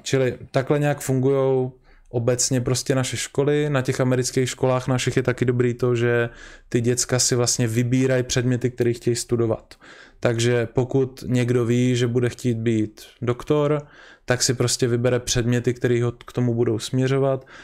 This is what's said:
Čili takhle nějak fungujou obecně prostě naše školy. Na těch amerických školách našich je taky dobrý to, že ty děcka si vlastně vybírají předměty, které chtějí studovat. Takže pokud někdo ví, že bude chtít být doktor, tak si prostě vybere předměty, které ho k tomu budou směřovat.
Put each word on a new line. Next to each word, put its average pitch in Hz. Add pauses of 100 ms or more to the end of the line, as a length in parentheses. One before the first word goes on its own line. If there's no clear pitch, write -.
Čili 127 (140)
takhle 139
nějak 147
fungujou 131 (360)
obecně 123
prostě 127
naše 127
školy. 147
Na 135
těch 131
amerických 127
školách 127
našich 127
je 131
taky 123
dobrý 123
to, 123
že 117 (400)
ty 123
děcka 123
si -
vlastně 120
vybírají 127
předměty, 123
které 120
chtějí 120
studovat. 113 (460)
Takže 120
pokud 131
někdo 123
ví, 123
že 120
bude 123
chtít 120
být 113 (200)
doktor, 143 (440)
tak 123
si 131
prostě 120
vybere 120
předměty, 123
které 123
ho 120
k -
tomu 123
budou 117
směřovat. 135 (180)